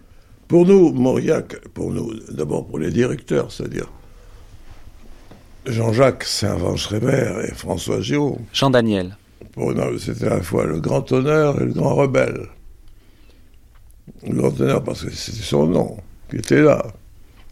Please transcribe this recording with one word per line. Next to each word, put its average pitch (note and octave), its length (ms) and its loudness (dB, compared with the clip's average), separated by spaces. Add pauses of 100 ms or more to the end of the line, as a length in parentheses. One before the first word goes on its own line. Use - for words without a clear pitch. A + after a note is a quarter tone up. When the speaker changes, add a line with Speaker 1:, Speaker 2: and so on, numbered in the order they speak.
(480)
Speaker 1:
Pour F3 180 6
nous, F#3 260 8
Mauriac, B2+ 640 0 (120)
pour F2 240 -6
nous, - 200 -4 (180)
d'abord D2 360 -4
pour - 120 -8
les D#2+ 120 -2
directeurs, - 600 -2
c'est-à-dire - 400 -8 (1700)
Jean-Jacques A2+ 600 2
Servan-Schreiber G2+ 1200 -2
et - 60 -10
François G#2 480 -4
Giraud. C#3 360 -2 (140)
Speaker 2:
Jean C#3 160 2
Daniel. G#2 480 2 (360)
Speaker 1:
Pour - 200 -2
nous, - 260 -2
c'était - 280 -4
à G#2+ 100 2
la G2+ 60 -2
fois - 240 0
le D#2 120 -2
grand C3 320 -2
honneur C#3+ 520 2
et - 20 0
le A#2+ 80 0
grand C3+ 220 2
rebelle. C3 540 2 (1800)
Le - 80 -2
grand - 260 0
honneur C3 240 2
parce - 200 -8
que - 60 -8
c'était - 280 -10
son C#3+ 280 2
nom, - 300 0 (320)
qui G#2 80 -8
était C3 240 2
là, C3+ 220 6 (680)